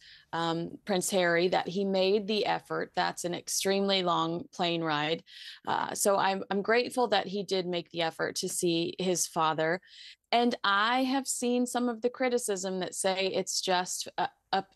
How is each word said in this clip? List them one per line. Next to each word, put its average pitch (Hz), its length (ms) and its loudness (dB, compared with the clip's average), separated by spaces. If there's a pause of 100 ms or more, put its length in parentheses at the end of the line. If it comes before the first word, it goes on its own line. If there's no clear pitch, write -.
(340)
um, 165 500 -2
Prince 185 260 0
Harry 175 400 4
that 175 200 0
he 196 160 -2
made 190 420 2
the 214 180 0
effort. 165 480 -4
That's 175 300 -2
an 175 100 -4
extremely 196 720 0
long 165 500 0
plane 170 280 0
ride. 156 420 -2 (420)
Uh, - 280 -2
so 202 240 4
I'm, 196 320 2
I'm 196 120 0
grateful 240 480 2
that 196 180 2
he 196 160 -4
did 185 220 -2
make 175 260 -4
the 170 100 -4
effort 165 360 -2
to 185 120 -4
see 170 500 0
his 180 280 0
father. 160 540 0 (500)
And 240 320 4
I 220 400 2
have 262 240 0
seen 247 380 0
some 247 240 -2
of 226 120 -6
the 247 80 0
criticism 208 720 -2
that - 160 -6
say 190 380 0
it's - 260 -2
just 180 480 -2 (100)
a, 175 120 0 (240)
a 190 100 2 (120)